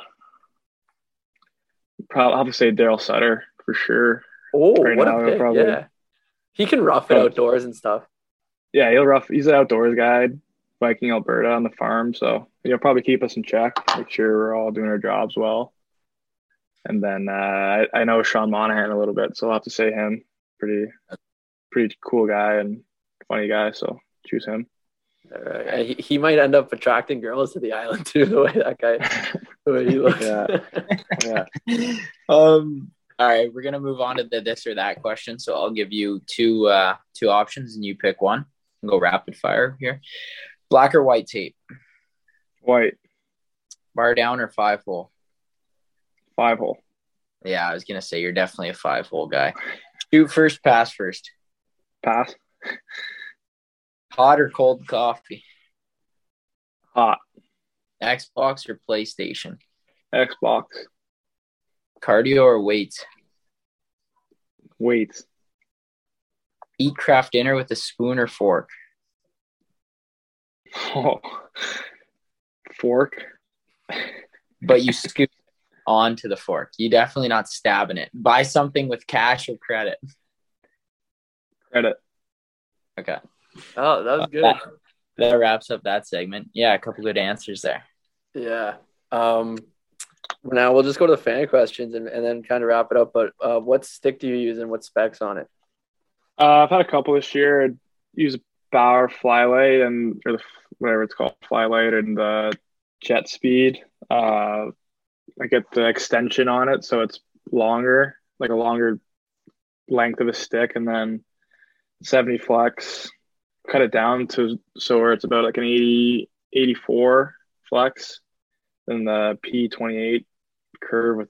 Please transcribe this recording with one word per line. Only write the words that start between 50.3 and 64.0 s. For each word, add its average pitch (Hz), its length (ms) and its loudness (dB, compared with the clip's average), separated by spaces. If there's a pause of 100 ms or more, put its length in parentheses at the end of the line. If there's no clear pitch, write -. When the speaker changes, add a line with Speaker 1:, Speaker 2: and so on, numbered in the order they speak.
Speaker 3:
first, 156 320 2
pass 117 300 4
first. - 400 -10 (720)
Speaker 1:
Pass. 120 280 -2 (1800)
Speaker 3:
Hot 143 280 6
or 147 80 2
cold 131 380 0
coffee? 120 560 -4 (1500)
Speaker 1:
Hot. 113 240 4 (840)
Speaker 3:
Xbox 131 680 -4
or 113 200 -14
PlayStation? - 680 -8 (560)
Speaker 1:
Xbox. 117 500 -2 (1400)
Speaker 3:
Cardio 131 440 4
or 117 180 6
weights? 104 420 -2 (1700)